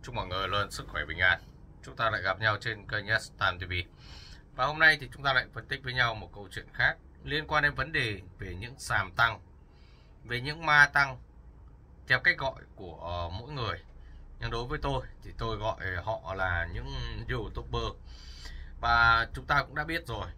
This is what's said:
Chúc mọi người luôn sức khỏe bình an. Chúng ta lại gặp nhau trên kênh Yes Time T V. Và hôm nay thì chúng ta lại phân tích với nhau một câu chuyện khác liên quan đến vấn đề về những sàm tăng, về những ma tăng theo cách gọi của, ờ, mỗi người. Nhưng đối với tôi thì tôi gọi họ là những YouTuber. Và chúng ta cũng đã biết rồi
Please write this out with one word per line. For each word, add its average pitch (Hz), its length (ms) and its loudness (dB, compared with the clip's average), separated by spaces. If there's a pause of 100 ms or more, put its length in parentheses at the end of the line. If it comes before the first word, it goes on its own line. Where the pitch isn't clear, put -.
Chúc 120 120 -8
mọi 98 120 -4
người 92 200 -2
luôn 98 240 0
sức - 160 -10
khỏe 73 180 -4
bình 80 140 -6
an. 90 220 4 (420)
Chúng - 120 -14
ta 113 140 2
lại 104 120 -2
gặp 92 180 0
nhau 107 220 2
trên 101 260 -6
kênh 104 200 -4
Yes 110 320 0
Time 92 200 2
T 90 100 -8
V. 92 40 -2 (800)
Và 127 100 2
hôm 156 140 -2
nay 156 220 8
thì 123 120 -10
chúng 135 100 -12
ta 135 100 4
lại 127 200 4
phân 117 140 -10
tích 139 160 -6
với 127 100 -4
nhau 120 220 4
một 110 180 -10
câu 101 180 -12
chuyện - 220 -10
khác 139 240 2 (260)
liên 147 240 -2
quan 151 160 4
đến 143 100 4
vấn 131 180 -4
đề 113 300 0 (180)
về 92 160 -8
những 117 240 -12
sàm 101 320 0
tăng, 113 280 4 (840)
về 120 180 -2
những 151 240 -6
ma 147 280 8
tăng 135 240 4 (880)
theo 127 120 6
cách 170 180 4
gọi 135 240 -4 (140)
của, 87 200 -12
ờ, 85 340 -4
mỗi 120 220 -8
người. 110 320 -4 (560)
Nhưng 113 120 -4
đối 117 140 -2
với 147 160 -4
tôi 135 240 0 (180)
thì 90 140 -12
tôi 113 200 -2
gọi 101 460 -2
họ 110 300 -4
là 90 400 0
những 123 140 -6 (420)
YouTuber. 117 600 -4 (920)
Và 117 520 8
chúng 127 120 -8
ta 143 180 4
cũng 131 120 -8
đã 151 80 -2
biết 160 240 -4
rồi 104 200 -4 (100)